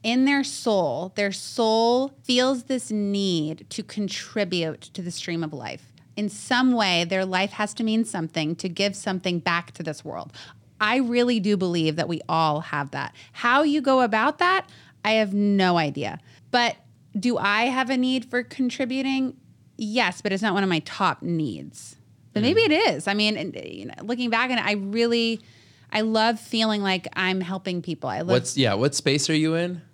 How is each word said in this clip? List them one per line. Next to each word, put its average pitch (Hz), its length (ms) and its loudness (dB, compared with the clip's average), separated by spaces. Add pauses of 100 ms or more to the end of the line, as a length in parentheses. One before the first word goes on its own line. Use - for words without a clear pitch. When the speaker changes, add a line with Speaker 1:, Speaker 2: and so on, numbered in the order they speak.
Speaker 1:
in 247 220 2
their 277 200 4
soul, 180 680 -2
their 202 180 0
soul 233 880 2
feels 254 420 2
this 254 260 -4
need 196 800 0
to - 120 -8
contribute 185 960 -4
to - 220 -12
the 175 80 -6
stream 165 340 -6
of 156 80 -6
life. 113 400 -12 (240)
In 208 120 -2
some 254 440 2
way, 180 320 4
their 190 200 0
life 190 280 0
has 208 220 -4
to 233 100 -4
mean 220 200 2
something, 165 520 -2
to 190 120 -6
give 196 280 0
something 180 420 -2
back 170 340 -2
to - 100 -14
this 151 220 -8
world. - 280 -10 (480)
I 214 160 2
really 240 440 2
do 208 160 2
believe 170 400 0
that 170 120 -2
we 170 200 -2
all 160 320 2
have 143 320 -6
that. 139 220 -8 (180)
How 254 300 2
you 302 180 2
go 262 200 4
about 233 380 2
that, 370 280 2 (380)
I 214 80 2
have 214 220 2
no 196 440 4
idea. 143 400 -2 (320)
But 240 260 2 (420)
do 226 200 0
I 208 260 2
have 254 260 0
a 269 60 2
need 254 280 0
for 247 180 -2
contributing? 262 960 -2 (400)
Yes, 214 460 -2
but 196 100 -2
it's 196 100 -2
not 208 120 2
one 196 80 2
of 190 80 2
my 165 100 2
top - 420 -2
needs. 139 720 -6 (360)
But 214 100 0
maybe 370 200 4
Speaker 2:
Mm. 311 80 4
Speaker 1:
it - 20 6 (220)
is. 143 140 -6
I 202 60 0
mean, 214 220 2
and, - 180 -6 (120)
you 87 200 -14
know, - 160 -12
looking 240 280 -2
back, 240 200 2
and 240 100 0
I 208 120 0
really, 226 680 0 (520)
I 220 100 0
love 220 380 2
feeling 220 420 0
like 190 320 0
I'm 190 260 0
helping 180 420 -4
people. 151 260 -6
I 117 120 -4
love 170 80 -6
Speaker 2:
What's, 127 280 0
yeah, 117 180 2
what 127 200 0
space 143 340 0
are 160 80 0
you 156 180 2
in? 175 280 -4 (120)